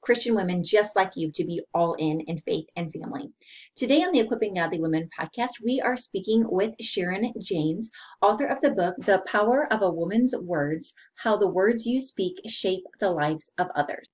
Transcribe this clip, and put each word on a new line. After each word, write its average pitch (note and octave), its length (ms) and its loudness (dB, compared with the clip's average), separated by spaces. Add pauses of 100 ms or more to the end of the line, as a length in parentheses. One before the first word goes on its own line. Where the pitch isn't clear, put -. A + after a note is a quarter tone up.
Christian A#3+ 340 0
women F3+ 300 0
just G#3+ 320 2
like F#3+ 180 2
you D#3+ 160 -4
to E3 140 -4
be E3+ 160 -6 (120)
all E3+ 220 2
in D#3 280 -2
in D#3+ 180 -6
faith D#3+ 340 -4
and E3+ 180 -6
family. - 380 -10 (460)
Today C#4 260 4
on F#4 80 0
the D#4+ 80 4
Equipping A3 360 0
Godly E3 260 -2
Women D#3+ 360 0
podcast, - 480 -6
we B3+ 160 0
are B3 160 0
speaking A3 520 0
with G3+ 320 0
Sharon G3 600 -2
Jaynes, E3 520 -2 (280)
author A3+ 260 4
of C#4 140 -2
the C#4+ 120 4
book, F3 260 0
The F#3+ 300 2
Power A#3 440 4
of G#3+ 80 0
a F#3 120 2
Woman's G3+ 440 2
Words, D#3+ 560 -2 (260)
How G#3+ 180 2
the G3+ 120 4
Words G3+ 380 2
You B3 140 2
Speak F#3 480 -4
Shape F#3 340 -2 (160)
the F#3+ 140 0
Lives D#3 460 -2
of F3+ 180 0
Others. - 380 -4